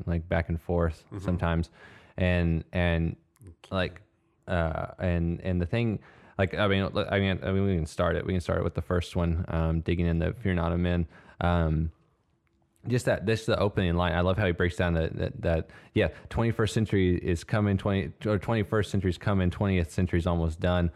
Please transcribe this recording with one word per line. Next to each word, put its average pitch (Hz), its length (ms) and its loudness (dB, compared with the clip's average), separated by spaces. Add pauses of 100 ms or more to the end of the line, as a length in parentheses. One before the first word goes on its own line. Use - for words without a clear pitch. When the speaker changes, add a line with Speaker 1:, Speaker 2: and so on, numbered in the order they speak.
Speaker 1:
Like, 85 220 -2
back 87 180 0
and 85 140 -4
forth 85 460 0
Speaker 2:
Mm-hmm. 95 180 -10
Speaker 1:
sometimes, 85 440 0 (460)
and, 87 560 2
and, 85 460 0 (540)
like, 90 300 -4 (460)
uh, 82 400 -2 (120)
and, 85 420 0
and 90 200 -2
the 85 40 0
thing, 117 340 -2 (380)
like, 98 160 0
I 98 160 0
mean, 98 140 2
l-, - 260 -2
I 101 100 2
mean, 95 240 0
I 95 80 -2
mean, 98 140 2
we 98 100 2
can 80 100 0
start 85 300 0
it. - 100 -4
We 92 80 -4
can 90 80 0
start 87 180 -2
it 87 40 -2
with - 120 -2
the 90 60 -4
first 87 360 -2
one, 85 320 0
um, 82 320 0
digging 87 240 0
in 82 140 0
the 82 140 0
Fear 95 200 -2
Not 85 180 0
of 87 80 0
Men. 87 260 2 (360)
Um, 82 500 2 (960)
just 117 180 0
that, 107 200 0
this, 110 200 0
the 113 140 2
opening 95 360 2
line. 87 180 2
I 87 80 2
love 92 160 2
how 107 80 2
he 90 80 2
breaks 85 240 0
down 87 160 2
that, 82 240 0
that, - 240 -6
that, 80 280 0 (240)
yeah, 95 160 4 (200)
twenty-first 113 440 0
century 95 440 2
is 85 260 -2
coming, 104 340 2
twenty, 95 340 -2 (140)
or 107 120 2
twenty-first 107 520 0
century's 92 280 0
coming, 95 320 0
twentieth 92 420 0
century's 87 340 0
almost 82 360 0
done. 90 340 2